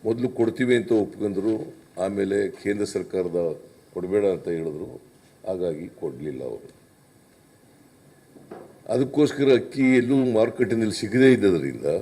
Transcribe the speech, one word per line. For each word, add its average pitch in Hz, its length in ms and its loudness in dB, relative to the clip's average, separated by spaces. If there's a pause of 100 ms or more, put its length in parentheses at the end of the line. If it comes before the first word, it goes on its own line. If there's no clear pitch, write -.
ಮೊದಲು 117 240 -2
ಕೊಡ್ತೀವಿ 123 460 0
ಅಂತ 113 160 0
ಒಪ್ಕೊಂಡ್ರು, 104 640 -2 (500)
ಆಮೇಲೆ 98 320 -2 (260)
ಕೇಂದ್ರ 101 220 -2
ಸರ್ಕಾರದ 90 540 -4 (540)
ಕೊಡಬೇಡ 95 320 0
ಅಂತ 87 220 -2
ಹೇಳಿದ್ರು, 82 540 -6 (460)
ಹಾಗಾಗಿ 87 400 -4 (140)
ಕೊಡಲಿಲ್ಲ 71 420 -8
ಅವರು. 57 360 -12 (2000)
ಅದಕ್ಕೋಸ್ಕರ 135 640 2
ಅಕ್ಕಿ 123 280 0 (160)
ಎಲ್ಲೂ 123 180 2 (160)
ಮಾರುಕಟ್ಟೆನಲ್ಲಿ 110 680 0
ಸಿಗದೇ 127 320 6
ಇದ್ದದರಿಂದ 73 560 0 (120)